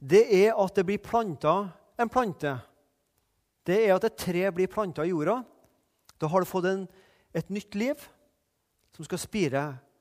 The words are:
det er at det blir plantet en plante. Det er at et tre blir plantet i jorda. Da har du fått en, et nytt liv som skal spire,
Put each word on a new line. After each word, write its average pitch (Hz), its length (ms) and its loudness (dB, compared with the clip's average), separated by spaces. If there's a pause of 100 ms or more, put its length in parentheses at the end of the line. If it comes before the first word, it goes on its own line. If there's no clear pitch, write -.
det 165 220 6 (100)
er 202 240 6
at 196 220 0
det 180 80 0
blir 202 160 -4
plantet 190 1000 -2
en 226 80 0
plante. 170 460 -2 (1120)
Det 196 160 2
er 196 160 6
at 226 100 0
et - 80 -14
tre 180 380 -2
blir 185 160 0
plantet 175 340 -4
i 185 80 -2
jorda. 185 300 -2 (760)
Da 156 140 -4
har 185 100 2
du 175 80 -4
fått 180 160 -2
en, 190 200 -2 (520)
et 165 160 -6
nytt 202 240 -8
liv 254 240 -4 (920)
som 156 100 -16
skal - 160 -6
spire, 143 420 -2 (380)